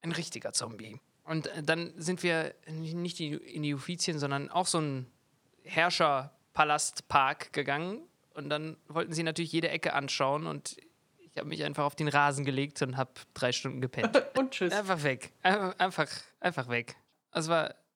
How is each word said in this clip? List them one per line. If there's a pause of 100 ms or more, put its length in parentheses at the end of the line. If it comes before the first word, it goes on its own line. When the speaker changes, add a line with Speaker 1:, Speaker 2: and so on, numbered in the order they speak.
Speaker 1:
Ein
richtiger
Zombie. (240)
Und,
äh,
dann
sind
wir (120)
n-,
nicht
in
die,
in
die
Uffizien,
sondern
auch
so
ein (580)
Herrscherpalastpark
gegangen. (340)
Und
dann (120)
wollten
sie
natürlich
jede
Ecke
anschauen
und (440)
ich
hab
mich
einfach
auf
den
Rasen
gelegt
und
hab (140)
drei
Stunden
gepennt.
Speaker 2:
<laughs>
Und
tschüss.
Speaker 1:
Einfach
weg. (100)
Ein-,
einfach, (320)
einfach
weg. (340)
Das
war (220)